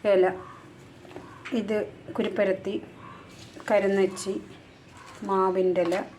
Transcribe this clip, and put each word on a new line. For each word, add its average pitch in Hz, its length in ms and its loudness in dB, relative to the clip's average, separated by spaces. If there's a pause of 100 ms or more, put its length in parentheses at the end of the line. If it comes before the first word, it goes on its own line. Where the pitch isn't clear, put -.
(120)
ഇല, 185 120 8 (1300)
ഇത് 214 180 -2 (380)
കുരുപ്പരത്തി, 202 580 0 (960)
കരുന്നച്ചി, 196 640 2 (960)
മാവിൻ്റെ 185 580 4
ഇല 175 80 2 (240)